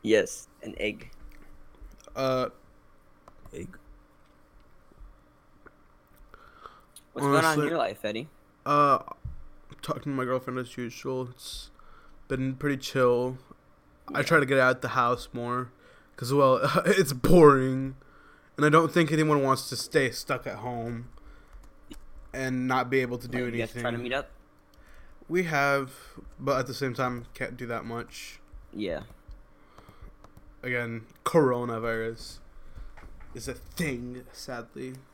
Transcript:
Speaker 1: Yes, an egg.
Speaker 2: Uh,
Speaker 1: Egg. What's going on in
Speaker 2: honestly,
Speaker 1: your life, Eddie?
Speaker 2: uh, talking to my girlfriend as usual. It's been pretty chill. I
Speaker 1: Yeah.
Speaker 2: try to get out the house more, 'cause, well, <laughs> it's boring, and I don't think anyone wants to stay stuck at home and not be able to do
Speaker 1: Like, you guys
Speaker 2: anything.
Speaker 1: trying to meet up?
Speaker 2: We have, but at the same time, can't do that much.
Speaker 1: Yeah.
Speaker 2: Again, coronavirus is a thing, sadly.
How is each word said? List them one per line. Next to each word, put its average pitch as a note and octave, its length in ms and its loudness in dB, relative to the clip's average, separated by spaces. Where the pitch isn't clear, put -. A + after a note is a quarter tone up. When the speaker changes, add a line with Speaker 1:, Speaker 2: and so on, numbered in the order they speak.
Speaker 1:
Yes, G#2+ 460 2
an - 160 -12
egg. - 320 -6
Speaker 2:
Uh, C3 340 0
Speaker 1:
Egg. - 140 -12
What's C3 140 -2
going C#3 100 4
on - 40 8
in E3 60 4
Speaker 2:
honestly, D3+ 220 2
Speaker 1:
your E3 100 -2
life, G#2+ 260 -2
Eddie? A2 240 -6
Speaker 2:
uh, C#3+ 320 4
talking - 220 -6
to D3 60 -6
my C3 140 -2
girlfriend B2+ 340 -2
as A#2+ 180 -8
usual. B2+ 540 -6
It's - 400 -14
been C3 260 -2
pretty C3+ 240 -2
chill. B2+ 600 2
I - 60 -2
Speaker 1:
Yeah. E3 60 0
Speaker 2:
try D#3+ 160 4
to C#3 60 2
get C3+ 120 4
out B2+ 240 4
the B2+ 60 -6
house A#2+ 440 0
more, A#2+ 380 -4
'cause, B2+ 180 -6
well, C3+ 260 6
<laughs> E3 140 2
it's F3+ 260 4
boring, C3+ 840 8
and D3 100 4
I - 20 8
don't D#3+ 240 6
think D#3+ 200 4
anyone D3+ 300 4
wants C3 260 2
to C3 80 -6
stay C3+ 340 2
stuck - 360 -6
at G2 100 -8
home A#2+ 520 -8
and B2+ 320 -2
not B2+ 240 0
be C3+ 100 4
able B2 180 -2
to A#2+ 100 -10
do B2 160 -2
Speaker 1:
Like, A#2+ 100 -4
you A#2+ 60 -2
guys A2+ 80 -2
Speaker 2:
anything. A#2+ 140 -8
Speaker 1:
trying A#2+ 120 -2
to A#2 60 -6
meet B2 120 -6
up? C#3 180 -4
Speaker 2:
We F3 160 2
have, C#3 480 2
but C3 200 0
at C3 80 -2
the C3+ 80 -10
same C3 200 -4
time, B2 400 -4
can't B2+ 220 -8
do B2 100 -10
that A2+ 180 -6
much. - 560 -12
Speaker 1:
Yeah. F2 300 -6
Speaker 2:
Again, A#2+ 440 -4
coronavirus A#2 1160 0
is A#2+ 140 -10
a B2+ 60 -8
thing, B2 800 -8
sadly. C3 600 -12